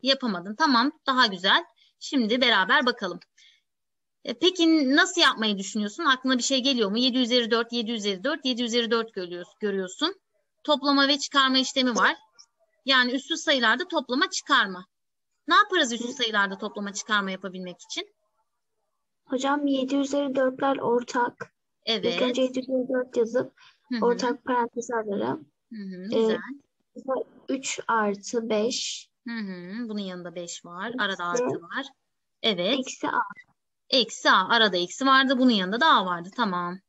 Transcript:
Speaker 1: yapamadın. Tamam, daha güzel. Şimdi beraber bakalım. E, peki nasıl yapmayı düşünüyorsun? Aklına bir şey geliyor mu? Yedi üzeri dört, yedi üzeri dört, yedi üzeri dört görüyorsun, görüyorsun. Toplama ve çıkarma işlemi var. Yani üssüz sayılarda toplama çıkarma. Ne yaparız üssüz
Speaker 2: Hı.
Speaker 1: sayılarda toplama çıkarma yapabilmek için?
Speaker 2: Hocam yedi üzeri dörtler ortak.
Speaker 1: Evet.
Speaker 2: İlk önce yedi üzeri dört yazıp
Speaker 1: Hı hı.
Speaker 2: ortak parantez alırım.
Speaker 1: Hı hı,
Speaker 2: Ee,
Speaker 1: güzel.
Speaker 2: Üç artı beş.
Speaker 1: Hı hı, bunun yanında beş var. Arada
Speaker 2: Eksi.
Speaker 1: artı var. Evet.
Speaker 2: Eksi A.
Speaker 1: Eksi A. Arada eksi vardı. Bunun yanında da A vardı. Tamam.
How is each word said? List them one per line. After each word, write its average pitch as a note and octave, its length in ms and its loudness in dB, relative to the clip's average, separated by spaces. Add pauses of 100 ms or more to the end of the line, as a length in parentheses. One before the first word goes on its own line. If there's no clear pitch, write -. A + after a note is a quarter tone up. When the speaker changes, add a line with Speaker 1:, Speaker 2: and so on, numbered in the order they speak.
Speaker 1:
yapamadın. A3 520 -2
Tamam, C4+ 380 4 (140)
daha B3+ 200 4
güzel. D4 380 2 (360)
Şimdi B3 400 0
beraber A#3+ 460 4
bakalım. G#3 340 -4 (1040)
E, A#3 140 -6
peki D#4+ 580 4
nasıl F#4 240 4
yapmayı G#3+ 380 2
düşünüyorsun? G#3 460 -4
Aklına C4 340 2
bir A#3+ 40 -2
şey C4 200 0
geliyor A#3 280 0
mu? G#3+ 80 -2
Yedi B3+ 200 2
üzeri A#3+ 320 2
dört, A#3+ 220 0
yedi A#3+ 200 -4
üzeri G3+ 320 -4
dört, D#4 200 -2
yedi B3 180 -2
üzeri A#3 280 -2
dört A3+ 240 -2
görüyorsun, F3 460 -10
görüyorsun. G3+ 540 -4 (500)
Toplama C#4 440 2
ve C#4+ 100 2
çıkarma C4+ 400 2
işlemi B3+ 380 0
var. B3+ 200 2 (680)
Yani B3 280 2
üssüz C#4 280 -4
sayılarda C4 480 2
toplama D4 420 -2
çıkarma. G3 560 0 (600)
Ne E4 60 2
yaparız F#4 380 4
üssüz A#3+ 180 -6
Speaker 2:
Hı. - 20 -8
Speaker 1:
sayılarda G#3 460 -2
toplama G3+ 340 -8
çıkarma G3 380 -2
yapabilmek F#3 500 -10
için? - 340 -12 (1120)
Speaker 2:
Hocam C#4 420 -2
yedi C4+ 300 0
üzeri C#4+ 380 -2
dörtler C4 420 0
ortak. - 800 -2 (320)
Speaker 1:
Evet. G#3+ 180 -2 (100)
Speaker 2:
İlk F3 80 0
önce B3+ 200 0
yedi B3+ 180 -2
üzeri C4 280 -2
dört B3+ 280 -4
yazıp A3+ 360 0 (400)
Speaker 1:
Hı A#3+ 60 -4
hı. G#3+ 80 0
Speaker 2:
ortak A#3+ 380 0
parantez A#3+ 460 -2
alırım. A3 580 -4 (240)
Speaker 1:
Hı A3 40 -14
hı, F#3+ 260 -10
Speaker 2:
Ee, A3 180 -2
Speaker 1:
güzel. A3 180 2 (1080)
Speaker 2:
Üç C4+ 400 -4
artı A3 640 -2
beş. - 580 -4 (200)
Speaker 1:
Hı A#3 60 -8
hı, G3 540 -8
bunun G#3 120 -6
yanında F3+ 340 -10
beş F3 300 -12
var. F#3 340 -10
Arada G3 140 -2
Speaker 2:
Eksi. F3 320 -2
Speaker 1:
artı - 180 -4
var. B3+ 240 -10 (560)
Evet. G3+ 360 0
Speaker 2:
Eksi - 300 -6
A. - 120 -2 (680)
Speaker 1:
Eksi - 400 2
A. F#3+ 180 4
Arada G#3+ 280 4
eksi F3 300 -2
vardı. C4+ 320 6
Bunun B3+ 120 6
yanında G3+ 300 0
da E4 60 4
A A#3+ 200 4
vardı. F3 300 -4
Tamam. F3+ 420 -4 (100)